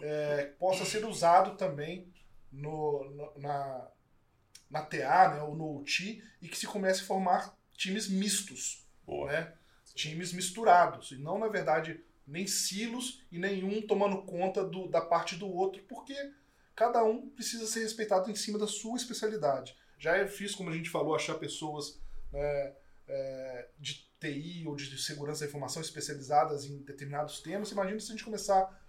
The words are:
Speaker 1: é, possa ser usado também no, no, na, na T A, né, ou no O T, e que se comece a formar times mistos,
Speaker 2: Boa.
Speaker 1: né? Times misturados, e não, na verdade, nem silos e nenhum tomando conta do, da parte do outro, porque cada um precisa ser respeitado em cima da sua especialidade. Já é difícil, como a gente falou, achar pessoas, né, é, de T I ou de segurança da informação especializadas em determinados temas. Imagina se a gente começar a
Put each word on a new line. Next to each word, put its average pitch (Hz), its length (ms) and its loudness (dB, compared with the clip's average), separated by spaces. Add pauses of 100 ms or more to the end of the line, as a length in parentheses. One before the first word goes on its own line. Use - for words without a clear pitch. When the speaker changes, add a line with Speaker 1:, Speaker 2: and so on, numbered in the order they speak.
Speaker 1:
é, 147 440 0 (140)
possa 185 260 2
ser 214 200 -2
usado 180 520 6
também 151 560 -4 (400)
no, 147 580 -2
no, 147 300 -12
na, 139 480 -4 (800)
na 151 140 -4
T 151 200 -4
A, 151 320 8
né, 147 80 -4
ou 151 140 -6
no 156 220 -4
O 143 60 -10
T, 214 380 -2 (200)
e 165 60 -12
que - 100 -8
se 202 80 -4
comece 190 360 2
a - 40 -10
formar 185 500 2 (160)
times 190 360 -2
mistos, 190 760 -2 (180)
Speaker 2:
Boa. 143 280 -4
Speaker 1:
né? 165 200 -2 (420)
Times 165 380 -4
misturados, 180 800 6
e 131 40 -12
não, 156 220 -4
na 220 100 0
verdade, 160 520 0 (260)
nem 170 200 -6
silos 226 840 -4
e 170 80 -8
nenhum 196 440 -2
tomando 196 400 4
conta 185 420 0
do, 175 240 -6
da 165 120 4
parte 170 360 2
do 196 120 -6
outro, 190 360 0
porque 262 300 -12 (600)
cada 233 300 4
um 226 260 2
precisa 226 360 -6
ser 226 140 -2
respeitado 214 480 0
em 202 60 -4
cima 208 240 -4
da 208 80 0
sua 226 300 -4
especialidade. 190 800 -2 (200)
Já 165 200 2
é 202 80 4
difícil, 196 320 -6
como 175 140 -6
a - 20 -2
gente 165 180 -4
falou, 156 240 2
achar 156 220 0
pessoas, 151 640 -8 (320)
né, 143 400 -2 (340)
é, 131 600 -8 (100)
de - 300 -10 (100)
T 156 120 -6
I 160 360 -6
ou 147 80 -4
de 135 260 -10
segurança 143 400 -6
da 147 60 -4
informação 143 340 -6
especializadas 147 840 0
em 143 180 -10
determinados 143 580 -6
temas. 196 300 -6
Imagina 208 300 -2
se - 80 -10
a - 20 -10
gente 220 140 -10
começar 202 380 4
a 190 120 -2 (140)